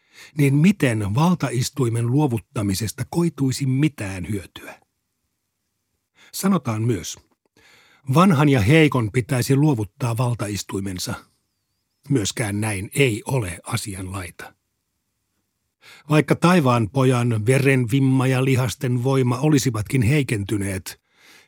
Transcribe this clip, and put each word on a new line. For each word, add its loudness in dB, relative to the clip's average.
niin 4
miten 2
valtaistuimen -2
luovuttamisesta -2
koituisi -2
mitään -4
hyötyä? -10
Sanotaan -2
myös, -2
vanhan 6
ja 4
heikon 4
pitäisi 0
luovuttaa 0
valtaistuimensa. -6
Myöskään -2
näin -6
ei 0
ole -4
asianlaita. -10
Vaikka 4
taivaan 2
pojan 0
verenvimma 2
ja 0
lihasten -2
voima 0
olisivatkin 0
heikentyneet, -2